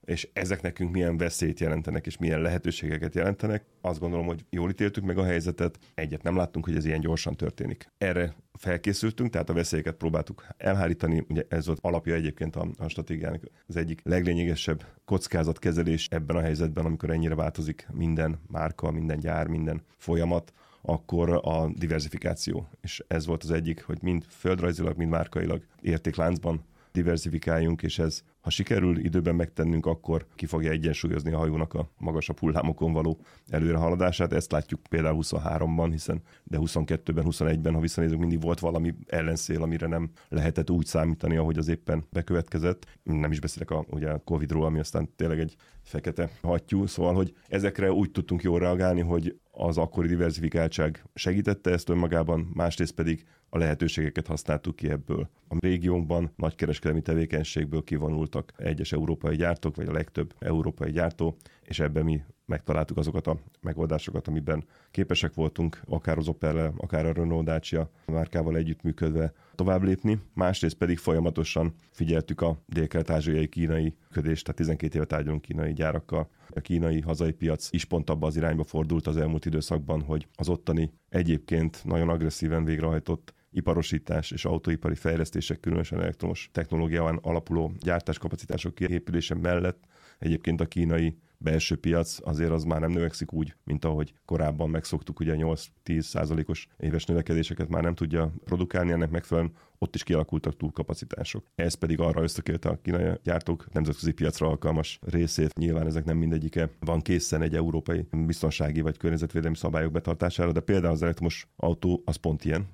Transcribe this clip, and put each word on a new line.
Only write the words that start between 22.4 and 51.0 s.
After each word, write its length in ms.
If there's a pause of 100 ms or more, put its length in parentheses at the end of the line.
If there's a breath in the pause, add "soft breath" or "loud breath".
És 260
ez 200
volt 160
az 80
egyik, 320
hogy 200
mind 260
földrajzilag, 680
mind 140
márkailag 520 (180)
értékláncban 840 (280 soft breath)
diversifikáljunk, 920
és 160
ez, 240 (180 soft breath)
ha 100
sikerül 480
időben 360
megtennünk, 520
akkor 480
ki 120
fogja 240
egyensúlyozni 640
a 60
hajónak 360
a 220
magasabb 420
hullámokon 540
való 280 (280 loud breath)
előrehaladását. 840
Ezt 200
látjuk 280 (100)
például 240
huszonháromban, 760
hiszen, 320 (220 loud breath)
de 140
huszonkettőben, 640
huszonegyben, 500
ha 60
visszanézünk, 400
mindig 200
volt 180
valami 360 (120)
ellenszél, 560
amire 240
nem 240 (180 loud breath)
lehetett 420
úgy 160
számítani, 500
ahogy 220
az 100
éppen 420
bekövetkezett. 760 (160 loud breath)
Nem 280
is 100
beszélek 300
a, 200
ugye, 200
a 80
covid-ról, 460
ami 140
aztán 380
tényleg 220
egy 180 (260 soft breath)
fekete 480 (120)
hattyú. 440
Szóval, 280
hogy 200 (140)
ezekre 440
úgy 180
tudtunk 320
jól 160
reagálni, 420
hogy 380 (120)
az 280
akkori 300
diversifikáltság 960 (100)